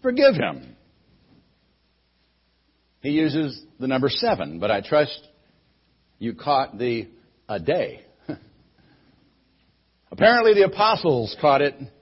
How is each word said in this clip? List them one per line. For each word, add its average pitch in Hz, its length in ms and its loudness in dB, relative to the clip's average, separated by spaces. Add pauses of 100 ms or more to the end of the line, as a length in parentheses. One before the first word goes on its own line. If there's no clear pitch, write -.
forgive 262 360 4
him." 92 380 -6 (2250)
He 139 80 -6
uses 151 520 -2 (160)
the 131 80 -6
number 131 220 0
seven, 92 500 -4
but 104 120 -4
I 101 100 0
trust 147 480 -2 (920)
you 113 140 -8
caught 135 460 -4
the 117 300 -6 (380)
"a 101 140 -8
day." 131 460 -4 (200)
<laughs> - 120 -12 (1700)
Apparently 226 440 4
the 202 100 6
apostles 185 760 0
caught 139 180 4
it 143 140 0 (280)